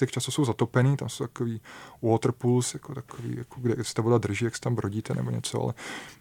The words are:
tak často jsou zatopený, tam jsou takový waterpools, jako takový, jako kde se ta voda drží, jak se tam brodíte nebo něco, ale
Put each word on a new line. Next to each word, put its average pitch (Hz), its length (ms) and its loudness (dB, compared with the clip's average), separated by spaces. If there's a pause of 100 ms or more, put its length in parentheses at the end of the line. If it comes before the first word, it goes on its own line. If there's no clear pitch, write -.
tak - 60 -8
často - 180 -4
jsou 147 140 2
zatopený, 127 520 4
tam - 120 -4
jsou - 160 -6
takový 117 360 -4 (420)
waterpools, 120 720 4
jako 143 200 -10
takový, 120 420 -8
jako 123 240 -12
kde 117 240 0
se - 100 -8
ta 117 80 0
voda 117 160 6
drží, 101 260 0
jak 113 100 -2
se - 60 -10
tam 123 140 0
brodíte 107 400 -2
nebo 123 160 -2
něco, 117 320 -4
ale 120 120 -2 (460)